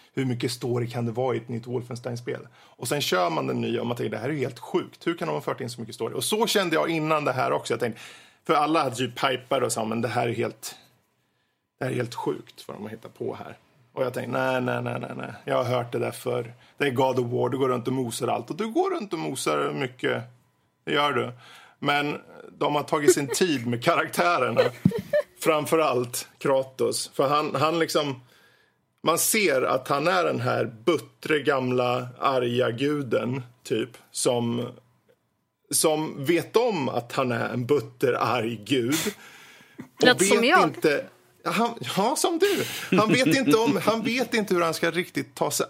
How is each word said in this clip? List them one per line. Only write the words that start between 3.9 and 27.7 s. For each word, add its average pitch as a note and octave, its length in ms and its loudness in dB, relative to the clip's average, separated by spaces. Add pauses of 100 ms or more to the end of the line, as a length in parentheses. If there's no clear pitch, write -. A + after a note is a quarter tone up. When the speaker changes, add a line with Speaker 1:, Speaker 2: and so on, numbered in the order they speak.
Speaker 1:
tänker, A#2+ 140 -4
"Det A2 60 -6
här A2+ 120 -4
är D#3 40 -4
ju D3+ 60 -4
helt - 200 -4
sjukt. - 480 -4
Hur E3+ 100 -2
kan E3+ 100 -6
de D3+ 60 -4
ha D3 80 -4
fört C3 200 -6
in A#2+ 80 -6
så A#2+ 120 -12
mycket A2+ 140 -12
story?" - 180 -6
Och B2+ 100 -4
så A3 240 0
kände F3+ 280 2
jag D3+ 140 2
innan D#3 360 0
det C3 80 0
här B2 180 0
också. C#3+ 220 -2
Jag A2 60 -2
tänkte, A#2+ 220 -4 (460)
för D#3+ 60 4
alla D3+ 300 4
hade B2 120 -2
typ B2 280 -4
hypar C3 380 0
och A#2+ 100 0
sa, A2+ 140 -2
"Men A2+ 160 -2
det A#2+ 60 -2
här A#2+ 200 0
är A2+ 60 -2
helt, A#2 420 -6 (1040)
det C3+ 60 -4
här B2+ 60 -4
är B2+ 40 -4
helt B2 200 -4
sjukt - 520 -8
vad - 100 -12
de - 60 -12
har G#2+ 60 -10
hittat - 280 -16
på A2+ 180 -6
här." - 220 -14 (360)
Och C#3 120 -2
jag A#2+ 80 -4
tänkte, B2 180 -6
"Nej, C3 300 0
nej, B2 220 -2
nej, A#2+ 160 -4
nej, B2 180 -8
nej. B2+ 160 -10 (120)
Jag C#3 100 -2
har C3 80 2
hört A#2+ 280 -2
det B2 80 -4
där A#2 120 -2
förr. A#2+ 420 -6 (240)
Det C#3+ 80 0
är C#3 60 0
God B2+ 280 2
of A#2+ 120 -2
War, B2 180 0
du C3+ 80 -2
går C3 120 2
runt A#2+ 180 0
och B2+ 60 0
mosar B2 340 -2
allt." A#2 220 -2
Och E3 60 -6
du G#3 120 -4
går F4+ 240 0
runt A3+ 220 -6
och D#3+ 60 -6
mosar D3 540 -2
mycket. B2+ 500 -4 (600)
Det D3+ 80 -2
gör D3 200 2
du. A#2+ 180 -2 (480)
Men C#3+ 380 0 (400)
de D3 180 0
har C#3+ 80 2
tagit D3 300 4
sin C#3+ 140 0
tid C3+ 400 0
med A#2+ 160 -2
karaktärerna. D#3+ 800 2 (400)
Speaker 2:
<laughs> - 380 -4
Speaker 1:
Framförallt D3 880 2 (100)
Kratos. C3 760 0
För C#3+ 140 2
han, D3 280 2
han D#3 240 2